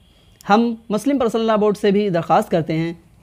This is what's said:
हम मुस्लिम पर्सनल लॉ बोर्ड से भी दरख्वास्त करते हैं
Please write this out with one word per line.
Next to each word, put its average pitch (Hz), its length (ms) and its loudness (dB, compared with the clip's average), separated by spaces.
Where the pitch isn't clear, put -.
हम 226 320 2
मुस्लिम 254 280 -2
पर्सनल 226 280 -2
लॉ 220 100 2
बोर्ड 208 200 0
से 208 140 0
भी 208 180 0
दरख्वास्त 170 400 0
करते 165 240 -2
हैं 165 240 -4